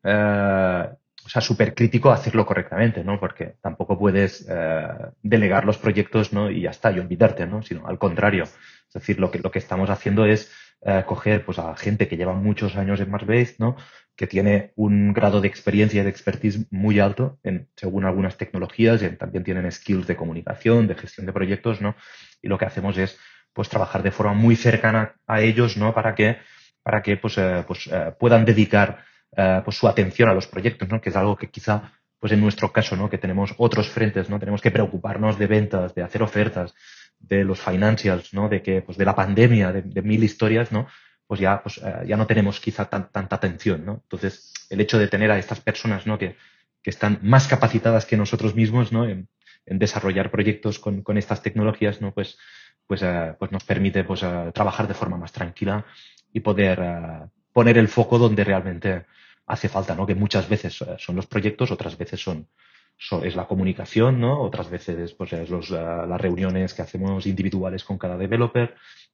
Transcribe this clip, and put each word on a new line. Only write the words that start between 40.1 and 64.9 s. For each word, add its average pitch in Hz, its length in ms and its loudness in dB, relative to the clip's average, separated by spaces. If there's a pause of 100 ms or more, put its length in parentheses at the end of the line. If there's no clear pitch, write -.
historias, 110 500 2
¿no? 110 140 -2 (400)
Pues 98 140 -6
ya, 98 220 2
pues, - 160 -12
eh, 87 280 -8
ya 107 100 0
no 110 100 2
tenemos 101 340 2
quizá 107 280 -4
tan, 98 220 -6
tanta 95 260 -4
atención, 87 480 -2
¿no? 101 100 -6 (100)
Entonces, - 500 -8 (160)
el 98 100 0
hecho 107 200 2
de 101 80 4
tener 107 240 2
a 101 60 2
estas - 220 -6
personas, - 460 -4
¿no? 107 100 -2
Que, 92 200 -6 (440)
que 101 100 -8
están 104 320 -2
más 127 260 4
capacitadas 113 580 2
que 113 100 0
nosotros 107 380 -2
mismos, 113 380 2
¿no? 117 140 2
En, 95 220 -6 (380)
en 95 140 -4
desarrollar 95 500 -2
proyectos 104 480 -2
con, 101 240 -6
con 107 160 -2
estas 101 240 -4
tecnologías, 104 580 -2
¿no? 98 140 -6
Pues, - 240 -8 (480)
pues, 95 160 -4
eh, 85 360 -2
pues 95 140 -6
nos 95 120 -6
permite, 95 400 0
pues, 92 180 -6
eh, 87 320 -4
trabajar 104 340 0
de 92 60 -6
forma 90 240 -6
más 85 140 -12
tranquila 101 520 -6 (480)
y 110 80 -6
poder, 98 400 2
eh, 82 460 -8 (260)
poner 117 260 6
el 110 100 8
foco 120 300 2
donde 107 260 4
realmente 92 600 -2 (400)
hace - 220 -4
falta, 92 280 -4
¿no? 95 100 -4
Que 98 80 0
muchas 98 340 0
veces, - 340 -4
eh, - 160 -8
son 87 180 -8
los - 100 -6
proyectos, 107 460 -2
otras - 260 -8
veces 90 240 -8
son, 78 240 -8 (500)
so-, 87 280 -6
es 90 120 -4
la 90 100 -6
comunicación, 107 720 0
¿no? 135 220 0
Otras 90 280 -6
veces, 85 420 -8